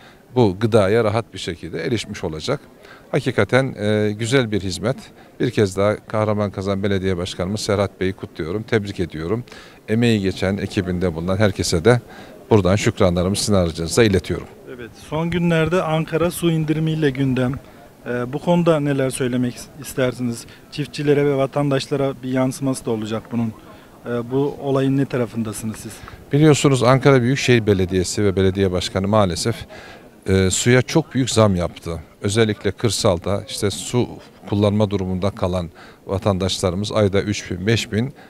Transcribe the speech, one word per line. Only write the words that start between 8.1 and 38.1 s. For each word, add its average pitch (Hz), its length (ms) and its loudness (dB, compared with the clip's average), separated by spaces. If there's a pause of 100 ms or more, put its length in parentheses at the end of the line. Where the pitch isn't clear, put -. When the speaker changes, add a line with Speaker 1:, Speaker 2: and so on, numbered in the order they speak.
Speaker 1:
kutluyorum, 95 500 -8
tebrik 101 380 -2
ediyorum. 85 440 -4 (440)
Emeği 113 320 4
geçen 95 360 0
ekibinde 90 580 -2
bulunan 87 220 -2
herkese 92 480 0
de 120 160 6 (500)
buradan 98 260 6
şükranlarımı 92 600 0
sizin - 180 0
aracınıza 85 500 2
iletiyorum. 95 420 0 (300)
Speaker 2:
Evet, 117 140 -16 (180)
son 165 220 -4
günlerde 170 520 2
Ankara 160 480 -2
su 170 200 -2
indirimiyle 156 600 0
gündem. 131 440 0 (520)
Ee, 123 260 -4
bu 147 60 -4
konuda 170 420 2
neler 135 300 0
söylemek 123 440 -2
is-, - 140 -16 (120)
istersiniz? 123 640 -4 (260)
Çiftçilere 143 540 0
ve 143 100 2
vatandaşlara 135 760 0 (100)
bir 131 60 -8
yansıması 131 580 -2
da 127 40 -2
olacak 107 320 -4 (100)
bunun. 117 200 -2 (540)
Ee, 120 240 -6
bu 139 300 0
olayın 135 360 0
ne 139 100 2
tarafındasınız 113 720 -4
siz? 110 160 -14 (400)
Speaker 1:
Biliyorsunuz 143 500 4
Ankara 131 400 6
Büyükşehir 120 440 2
Belediyesi 95 580 2
ve 95 120 2
belediye 95 360 2
başkanı 95 360 -2
maalesef, 95 480 2 (720)
e, 95 240 4
suya 123 320 4
çok - 320 -2
büyük 123 160 0
zam 107 260 4
yaptı. 82 420 -6 (240)
Özellikle 104 480 0
kırsalda 101 800 0
işte - 220 -4
su 110 380 -2 (400)
kullanma 104 420 2
durumunda 92 400 -2
kalan 90 400 -4 (360)
vatandaşlarımız 95 880 0
ayda 98 300 2
üç - 280 -6
bin, 92 160 -6
beş 113 260 0
bin 120 220 -2 (160)